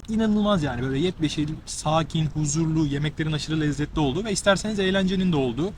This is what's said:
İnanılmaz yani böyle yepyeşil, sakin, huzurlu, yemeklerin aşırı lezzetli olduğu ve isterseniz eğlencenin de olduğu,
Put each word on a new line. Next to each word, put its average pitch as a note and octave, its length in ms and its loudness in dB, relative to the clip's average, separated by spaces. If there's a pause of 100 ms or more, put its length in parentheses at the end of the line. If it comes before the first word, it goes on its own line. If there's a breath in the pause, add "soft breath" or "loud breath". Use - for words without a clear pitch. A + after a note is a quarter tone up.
İnanılmaz G#3 540 2
yani B2 200 -2
böyle C3+ 160 -2
yepyeşil, D#3 500 0 (180)
sakin, D#3 600 0
huzurlu, D#3 600 0
yemeklerin D3+ 460 -2
aşırı D#3 280 -2
lezzetli D3 400 -2
olduğu D3+ 240 0
ve A3 80 -2
isterseniz G3+ 460 0
eğlencenin F#3+ 540 2
de D#3 40 2
olduğu, C3+ 420 0